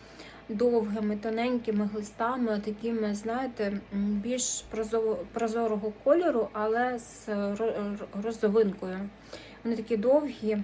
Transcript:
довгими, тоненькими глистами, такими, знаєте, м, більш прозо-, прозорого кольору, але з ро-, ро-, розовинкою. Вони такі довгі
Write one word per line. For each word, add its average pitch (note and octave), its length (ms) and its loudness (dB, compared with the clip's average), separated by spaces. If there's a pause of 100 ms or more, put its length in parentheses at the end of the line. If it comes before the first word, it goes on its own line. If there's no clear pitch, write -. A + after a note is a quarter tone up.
(500)
довгими, G#3+ 680 2
тоненькими A3+ 760 0
глистами, A3+ 720 0
такими, G#3+ 500 -2
знаєте, A3+ 500 -2 (280)
м, G3+ 120 0 (180)
більш B3 480 -2
прозо-, A3 460 0 (160)
прозорого G#3+ 600 0 (100)
кольору, C#4+ 500 6
але A#3 460 0
з - 300 -10
ро-, G3+ 280 0
ро-, G3+ 680 -2
розовинкою. G#3 760 2 (640)
Вони A#3 120 0
такі G#3+ 220 0
довгі A#3+ 680 4